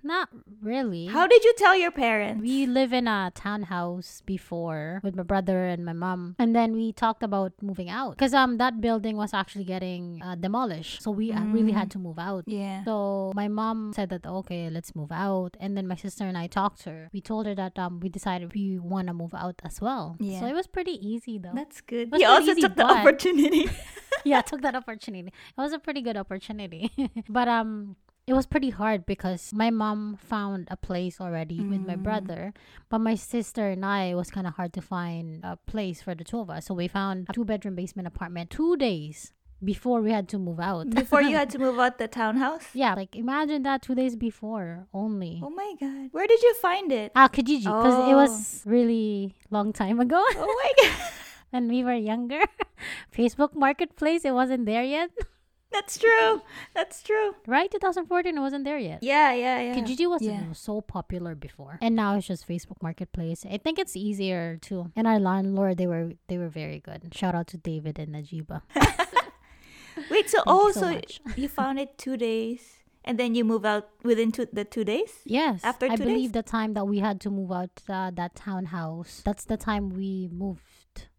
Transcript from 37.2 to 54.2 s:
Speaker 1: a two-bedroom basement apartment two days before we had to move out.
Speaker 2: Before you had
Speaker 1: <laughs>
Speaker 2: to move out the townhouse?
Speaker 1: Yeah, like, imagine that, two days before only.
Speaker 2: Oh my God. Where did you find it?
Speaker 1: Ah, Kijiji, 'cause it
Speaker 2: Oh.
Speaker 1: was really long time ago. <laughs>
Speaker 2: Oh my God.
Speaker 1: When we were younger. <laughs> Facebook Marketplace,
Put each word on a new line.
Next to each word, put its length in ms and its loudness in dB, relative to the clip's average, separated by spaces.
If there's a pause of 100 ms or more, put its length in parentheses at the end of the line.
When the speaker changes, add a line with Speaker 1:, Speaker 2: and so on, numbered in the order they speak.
Speaker 1:
a 40 -4
two-bedroom 420 -2
basement 320 -6
apartment 440 -8
two 260 2
days 560 -2 (300)
before 380 0
we 100 2
had 180 0
to 100 -4
move 220 -4
out. 300 -4
Speaker 2:
Before 300 6
you 140 4
had 140 2
Speaker 1:
<laughs> 40 -10
Speaker 2:
to 60 -6
move 200 2
out 180 4
the 100 -4
townhouse? 680 -2
Speaker 1:
Yeah, 220 2
like, 220 -8
imagine 460 -2
that, 180 0
two 140 -2
days 200 0
before 760 -6
only. 500 -4
Speaker 2:
Oh 60 -8
my 300 -8
God. 340 -8
Where 140 -2
did 140 8
you 200 8
find 300 0
it? 240 -2
Speaker 1:
Ah, 120 10
Kijiji, 380 2
'cause 440 6
it 40 10
Speaker 2:
Oh. 80 10
Speaker 1:
was 440 2
really 680 2 (140)
long 240 0
time 260 0
ago. 300 4
<laughs> 80 0
Speaker 2:
Oh 260 -2
my 80 2 (100)
God. 300 4 (400)
Speaker 1:
When 160 -2
we 160 0
were 140 0
younger. 440 -2 (380)
<laughs> 320 -14
Facebook 440 2
Marketplace, 680 0